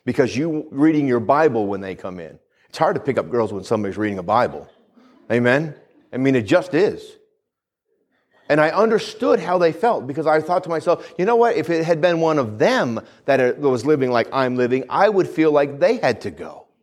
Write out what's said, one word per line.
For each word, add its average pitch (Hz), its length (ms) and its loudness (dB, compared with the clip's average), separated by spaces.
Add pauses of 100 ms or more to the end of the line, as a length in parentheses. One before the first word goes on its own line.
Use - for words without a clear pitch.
because 120 320 0
you 156 360 -4
reading 147 360 2
your 120 140 2
Bible 123 460 2
when 101 140 -4
they 95 140 -8
come 92 240 -12
in." 82 200 -16 (280)
It's - 100 -18
hard 175 180 0
to 151 60 -6
pick 131 160 -2
up - 120 -2
girls 113 240 -2
when 95 100 -8
somebody's 98 340 -4
reading 104 200 -2
a 92 60 -8
Bible. 98 440 -2 (640)
Amen? 127 440 2 (360)
I - 60 -10
mean, 131 180 2
it 123 60 2
just 135 320 0
is. 147 440 -2 (1300)
And 147 100 2
I 160 120 2
understood 220 680 0
how 180 180 -2
they 170 140 2
felt 160 340 -2
because 143 220 -6
I 156 140 4
thought 180 240 -2
to 170 40 -10
myself, 165 480 -2
"You 175 60 -2
know 233 140 2
what? 233 180 2
If 156 140 -2
it 165 160 0
had 160 160 0
been 170 180 2
one 160 180 2
of 110 220 -2
them 156 400 0 (240)
that 127 360 2
was 127 260 0
living 135 260 2
like 117 220 2
I'm 127 240 0
living, 127 320 0
I 175 180 2
would 196 220 2
feel 156 240 2
like 143 260 0
they 190 160 2
had 131 260 -2
to 101 100 -8
go." 80 340 -18 (180)